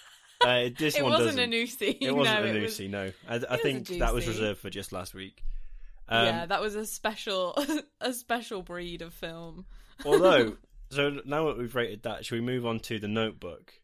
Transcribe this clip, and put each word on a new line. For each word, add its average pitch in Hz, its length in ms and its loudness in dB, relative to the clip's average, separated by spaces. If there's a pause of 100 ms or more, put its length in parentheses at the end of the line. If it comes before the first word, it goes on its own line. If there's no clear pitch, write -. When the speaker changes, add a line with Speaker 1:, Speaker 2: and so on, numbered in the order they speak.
(420)
Speaker 1:
Uh, 123 280 4 (100)
this 151 160 2
Speaker 2:
It 294 80 4
Speaker 1:
one - 80 4
Speaker 2:
wasn't - 240 4
Speaker 1:
doesn't. 240 180 2
Speaker 2:
a 226 40 2
noosey. 233 420 -2
Speaker 1:
It - 160 0
wasn't 214 240 4
Speaker 2:
<laughs> 110 60 2
No, - 0 -
Speaker 1:
a 110 100 0
Speaker 2:
it 107 60 0
was, 107 180 -4
Speaker 1:
noosey, 98 100 -6
no. 98 220 -4 (160)
I, 117 60 -6
I - 20 -2
Speaker 2:
it 120 60 -4
was - 80 -4
a 127 80 0
Speaker 1:
think 135 300 -2 (120)
that 117 140 2
was 120 100 0
Speaker 2:
juicy. 110 160 -2
Speaker 1:
reserved 107 220 0
for 101 80 -10
just 98 240 -8
last 92 200 -8
week. 95 300 -12 (640)
Um, 117 200 6
Speaker 2:
Yeah, 113 180 0
that 175 160 0
was 208 140 -2
a 214 100 -4
special, 208 760 -2 (200)
<laughs> - 200 -20
a 254 120 0
special 233 480 -4
breed 175 400 -8
of 165 120 -12
film. 165 520 -12 (200)
<laughs> - 200 -16
Speaker 1:
although, 147 500 8 (360)
so 143 340 0
now 151 220 0
that 123 100 0
we've 120 180 -6
rated 110 280 -2
that, 104 220 -6
should - 100 -4
we 117 60 0
move 123 240 -2
on 113 160 0
to 110 180 -4
The 101 100 -4
Notebook? 104 640 -4 (100)